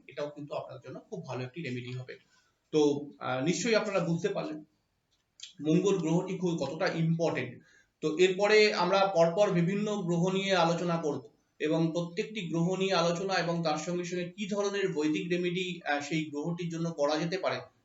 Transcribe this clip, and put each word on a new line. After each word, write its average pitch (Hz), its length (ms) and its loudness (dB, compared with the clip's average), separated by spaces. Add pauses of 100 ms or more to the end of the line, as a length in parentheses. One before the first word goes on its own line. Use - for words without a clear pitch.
এটাও 147 220 -6
কিন্তু 143 260 -12
আপনার 127 280 -10
জন্য 135 160 -14 (100)
খুব 180 160 -10
ভালো 127 180 -6
একটি 127 180 -10
রেমেডি 123 320 -8
হবে। 127 260 -12 (520)
তো, 143 380 2 (100)
আহ, 127 240 -4
নিশ্চয়ই 196 320 2
আপনারা 202 240 2
বুঝতে 170 300 0
পারলেন 156 340 -6 (1040)
মঙ্গল 180 300 4
গ্রহটি 170 400 0
খুব 170 260 -2
কতটা 180 240 -4
ইম্পর্টেন্ট। 165 760 0 (400)
তো 156 160 -2
এরপরে 208 560 6
আমরা 180 340 2
পরপর 170 440 4
বিভিন্ন 202 500 2
গ্রহ 170 280 0
নিয়ে 190 260 0
আলোচনা 170 420 2
করব 143 320 -4 (300)
এবং 165 340 2
প্রত্যেকটি 214 480 -4
গ্রহ 170 340 0
নিয়ে 190 180 0
আলোচনা 175 400 0
এবং 170 300 0
তার 151 140 0
সঙ্গে 175 260 -4
সঙ্গে 175 260 -6
কি 202 200 -8
ধরনের 196 440 -2
বৈদিক 151 380 0
রেমেডি, 180 540 -2
আহ, 185 140 0
সেই 165 260 -2
গ্রহটির 165 440 -4
জন্য 165 220 -4
করা 147 260 2
যেতে 170 200 -2
পারে 123 240 -2 (240)